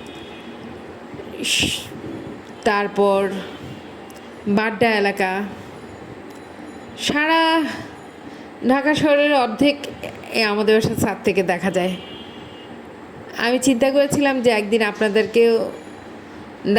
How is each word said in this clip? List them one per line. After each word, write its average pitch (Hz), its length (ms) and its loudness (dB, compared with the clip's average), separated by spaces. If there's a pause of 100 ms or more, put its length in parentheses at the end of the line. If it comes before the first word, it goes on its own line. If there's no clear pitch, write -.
(2750)
তারপর 202 680 2 (1160)
বাড্ডা 220 420 4 (120)
এলাকা। 196 420 0 (1600)
সারা 320 560 4 (1080)
ঢাকা 269 260 4
শহরের 294 380 6
অর্ধেক 269 440 4 (560)
এ 226 100 2
আমাদের 208 320 4
বাসার 220 280 4
ছাদ 202 200 0
থেকে 190 200 4
দেখা 180 280 0
যায়। 180 240 0 (1400)
আমি 240 220 2
চিন্তা 269 320 4
করেছিলাম 277 500 4
যে 233 100 6
একদিন 214 300 4
আপনাদেরকেও 214 920 4 (1080)